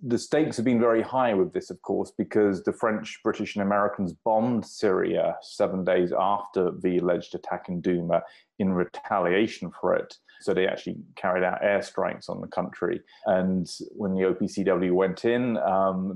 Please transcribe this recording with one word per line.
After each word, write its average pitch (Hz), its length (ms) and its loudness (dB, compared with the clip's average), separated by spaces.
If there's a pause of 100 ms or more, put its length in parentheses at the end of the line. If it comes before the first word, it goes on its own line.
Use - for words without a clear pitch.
the 120 160 0
stakes 151 380 0
have 113 80 -2
been 123 140 4
very 113 240 4
high 123 320 0
with 92 180 2
this, - 180 -6
of 90 120 -14
course, 95 340 -4
because 101 460 2
the 107 100 -2
French, - 520 -4
British, 104 320 -2
and 101 60 0
Americans 101 500 0
bombed 110 520 0
Syria 90 760 0
seven 95 420 -2
days 90 320 2
after 95 540 0
the 90 280 0
alleged 87 360 -2
attack - 340 -8
in 87 140 -6
Douma 85 380 2 (400)
in 95 120 2
retaliation 90 1080 0
for 92 160 2
it. - 180 -4 (280)
So 101 120 0
they 92 140 2
actually - 300 -6 (180)
carried 92 260 0
out 92 200 0
airstrikes 95 680 -2
on 95 120 -8
the 92 60 -10
country. 90 540 -4 (240)
And 92 440 2 (280)
when 98 180 -2
the 92 120 2
O 92 80 4
P 104 120 -2
C 98 160 -4
W 92 320 2
went 92 300 2
in, 120 320 2
um, 95 600 0